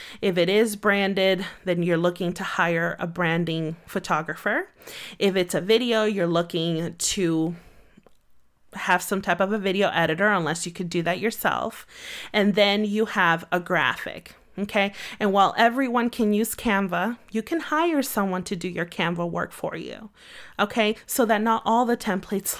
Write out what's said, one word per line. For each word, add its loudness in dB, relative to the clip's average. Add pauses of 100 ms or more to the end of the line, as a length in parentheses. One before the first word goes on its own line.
(220)
If 2
it 4
is 4
branded, 2 (200)
then 0
you're 2
looking 0
to -8
hire 0
a -4
branding -2 (100)
photographer. -4 (500)
If 2
it's 0
a 0
video, 2
you're 0
looking 0
to 0 (1160)
have 0
some -2
type -2
of 2
a -2
video 0
editor, 0
unless 0
you -8
could -6
do -2
that -2
yourself. -4 (460)
And 4
then 4
you 0
have 2
a 2
graphic. -2 (220)
Okay. 0 (260)
And 2
while 6
everyone 2
can 0
use 0
Canva, 0 (140)
you -2
can -4
hire 0
someone -2
to -4
do -6
your -4
Canva -2
work -6
for -8
you. -12 (500)
Okay. 2 (120)
So 2
that 2
not 2
all 4
the 2
templates -4